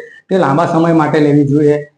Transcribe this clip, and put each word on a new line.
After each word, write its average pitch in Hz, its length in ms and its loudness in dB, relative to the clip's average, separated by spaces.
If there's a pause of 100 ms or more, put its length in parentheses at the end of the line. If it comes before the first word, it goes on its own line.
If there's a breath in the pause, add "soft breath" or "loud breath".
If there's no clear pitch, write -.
(300 loud breath)
તે 190 80 0
લાંબા 143 280 0
સમય 165 280 0
માટે 156 260 0
લેવી 143 280 2
જોઈએ, 147 500 0